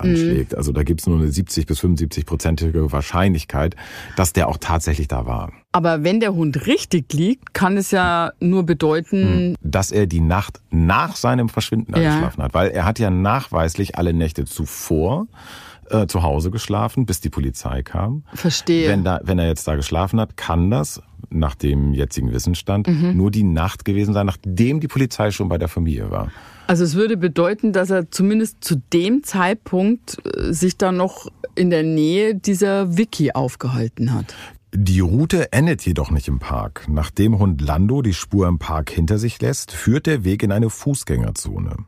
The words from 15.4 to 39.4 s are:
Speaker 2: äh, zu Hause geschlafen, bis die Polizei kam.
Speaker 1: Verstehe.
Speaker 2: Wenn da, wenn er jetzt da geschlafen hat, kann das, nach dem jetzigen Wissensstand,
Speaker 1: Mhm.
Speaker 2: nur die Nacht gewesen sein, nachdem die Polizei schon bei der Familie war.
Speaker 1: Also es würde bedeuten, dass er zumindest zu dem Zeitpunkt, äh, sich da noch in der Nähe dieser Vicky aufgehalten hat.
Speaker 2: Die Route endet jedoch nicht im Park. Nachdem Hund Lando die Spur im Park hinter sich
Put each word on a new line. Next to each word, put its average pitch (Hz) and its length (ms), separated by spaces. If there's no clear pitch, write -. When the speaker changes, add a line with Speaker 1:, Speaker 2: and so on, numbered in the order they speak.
Speaker 2:
äh, 107 140
zu 90 160
Hause 78 300
geschlafen, 113 560
bis - 120
die 73 120
Polizei 65 500
kam. 113 420
Speaker 1:
Verstehe. 165 520
Speaker 2:
Wenn 98 160
da, 90 200
wenn 92 160
er 85 80
jetzt 80 200
da 76 80
geschlafen 87 440
hat, 107 180
kann 85 320
das, 143 320
nach 78 240
dem 71 400
jetzigen 67 360
Wissensstand, 90 560
Speaker 1:
Mhm. 170 300
Speaker 2:
nur 98 140
die 107 100
Nacht 87 440
gewesen 104 280
sein, 101 140
nachdem 113 540
die 156 60
Polizei 120 440
schon 95 180
bei 87 80
der 85 100
Familie 73 440
war. 50 200
Speaker 1:
Also 175 160
es 160 100
würde 214 240
bedeuten, 180 560
dass 185 160
er 185 220
zumindest 214 520
zu 170 120
dem 202 300
Zeitpunkt, 196 1040
äh, - 260
sich 170 240
da 190 140
noch 185 360
in 180 160
der 160 100
Nähe 160 540
dieser 196 600
Vicky 170 360
aufgehalten 127 840
hat. - 220
Speaker 2:
Die 92 280
Route 135 520
endet 151 360
jedoch 78 240
nicht 73 160
im 69 100
Park. - 500
Nachdem 95 520
Hund 92 220
Lando 95 420
die 104 100
Spur 95 340
im 87 120
Park 78 320
hinter 85 260
sich 117 240